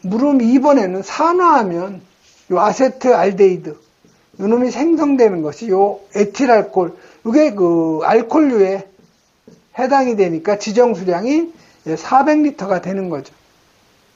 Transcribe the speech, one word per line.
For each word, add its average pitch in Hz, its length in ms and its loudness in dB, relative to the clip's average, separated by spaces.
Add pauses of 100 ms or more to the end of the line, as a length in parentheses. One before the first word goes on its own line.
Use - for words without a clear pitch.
물음 254 400 0
이 240 180 4
번에는 220 420 2
산화하면 226 1000 0 (500)
요 180 80 0
아세트알데히드, 196 1200 0 (600)
요 190 80 -4
놈이 240 240 0
생성되는 269 680 0
것이 151 280 -8
요 196 300 0 (160)
에틸알코올, 208 800 0 (300)
요게 254 300 2
그 165 480 0
알코올류에 226 840 0 (920)
해당이 254 380 0
되니까 190 440 -2
지정수량이, 220 920 -2 (360)
예, 160 80 -4
사백 302 460 2
리터가 196 400 -2
되는 190 280 -8
거죠. 147 240 -12 (840)